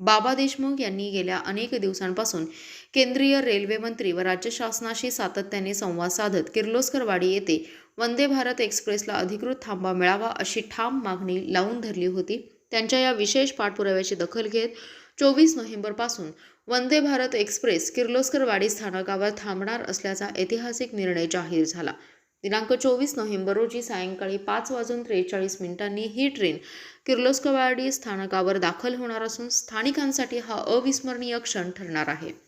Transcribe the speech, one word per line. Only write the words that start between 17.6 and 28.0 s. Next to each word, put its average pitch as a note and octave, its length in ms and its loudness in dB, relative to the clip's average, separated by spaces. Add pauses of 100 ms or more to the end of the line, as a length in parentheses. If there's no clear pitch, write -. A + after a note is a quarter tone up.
किर्लोस्करवाडी A#3+ 800 2
स्थानकावर G3 680 -2
थांबणार G#3 440 -4
असल्याचा G3 460 -4 (100)
ऐतिहासिक A#3 580 -2
निर्णय F3+ 360 0
जाहीर E3+ 340 2
झाला. D#3+ 260 -6 (520)
दिनांक A3 300 0
चोवीस C4 440 2
नोव्हेंबर G3 360 -2
रोजी A#3 280 0
सायंकाळी F#3+ 560 -6
पाच G#3 340 -4
वाजून A#3+ 320 -4
त्रेचाळीस F#3+ 580 -2
मिनिटांनी G3+ 400 -6
ही A3+ 280 0
ट्रेन F#3+ 280 0 (480)
किर्लोस्करवाडी C4 840 2
स्थानकावर F#3+ 680 0